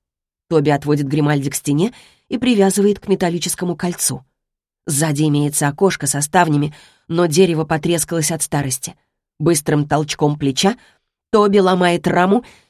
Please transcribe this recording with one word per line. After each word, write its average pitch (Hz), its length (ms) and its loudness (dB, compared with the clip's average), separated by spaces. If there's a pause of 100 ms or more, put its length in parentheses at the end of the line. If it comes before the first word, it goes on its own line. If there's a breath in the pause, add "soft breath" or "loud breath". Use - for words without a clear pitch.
(480)
Тоби 151 220 2
отводит 147 380 0
Гримальди 147 420 0
к 147 60 -8
стене 156 360 0 (360 loud breath)
и 254 100 -6
привязывает 202 640 2
к - 80 -20
металлическому 175 680 -2
кольцу. 170 480 -6 (600)
Сзади 151 380 -2
имеется 147 440 0
окошко 180 380 0
со 143 160 -4
ставнями, 147 540 0 (320 loud breath)
но 170 180 0
дерево 165 380 2
потрескалось 160 680 -2
от 156 120 -4
старости. - 520 -6 (440)
Быстрым 156 480 0
толчком 151 500 -2
плеча 139 400 -2 (540 soft breath)
Тоби 208 260 4
ломает 180 500 2
раму 185 360 2 (260 soft breath)